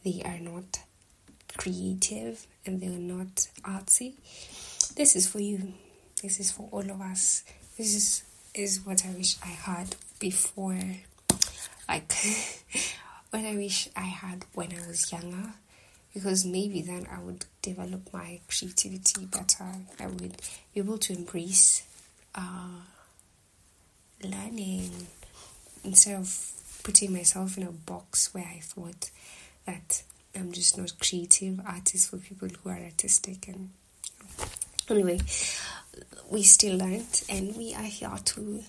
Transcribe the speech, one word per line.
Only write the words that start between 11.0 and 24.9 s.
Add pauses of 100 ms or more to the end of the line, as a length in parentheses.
like,
<laughs>
what
I
wish
I
had
when
I
was
younger, (600)
because
maybe
then
I
would (160)
develop
my
creativity
better. (340)
I
would (360)
be
able
to
embrace, (500)
uh, (1500)
learning (760)